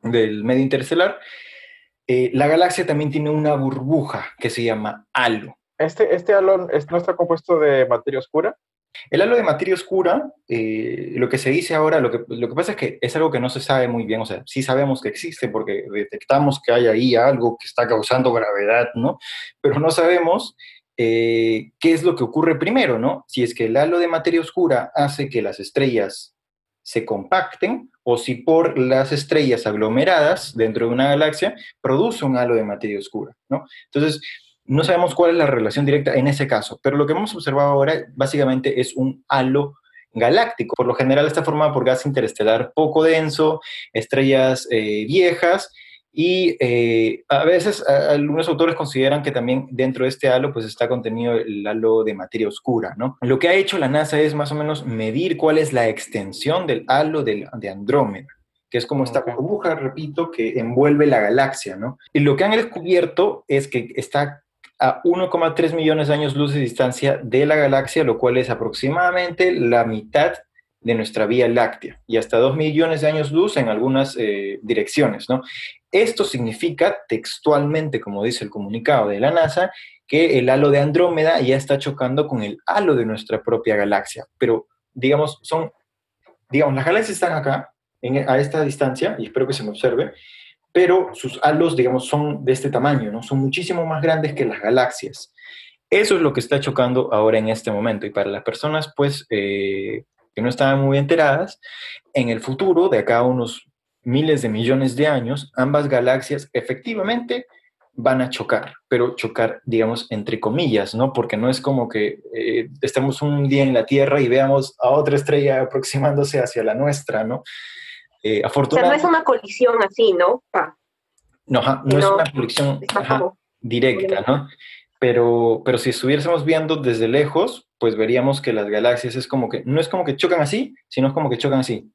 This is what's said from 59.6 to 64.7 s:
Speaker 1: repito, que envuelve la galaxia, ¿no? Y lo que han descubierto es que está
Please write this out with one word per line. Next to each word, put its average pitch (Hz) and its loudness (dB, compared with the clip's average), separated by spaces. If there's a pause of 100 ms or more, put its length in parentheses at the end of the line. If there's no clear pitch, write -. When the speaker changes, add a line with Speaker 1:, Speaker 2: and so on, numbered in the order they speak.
Speaker 1:
repito, 147 -6
que 113 -4
envuelve 147 2
la 127 4
galaxia, 107 0
¿no? 117 -10 (140)
Y 151 2
lo 143 4
que 147 0
han 202 2
descubierto 180 0
es 139 0
que 120 -6
está 143 -4 (360)